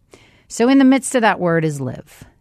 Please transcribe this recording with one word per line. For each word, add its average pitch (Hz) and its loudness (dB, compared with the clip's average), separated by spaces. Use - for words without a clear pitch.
So 233 -2
in 277 4
the 277 4
midst 262 2
of 247 0
that 208 0
word 165 0
is 147 -6
live. 123 -12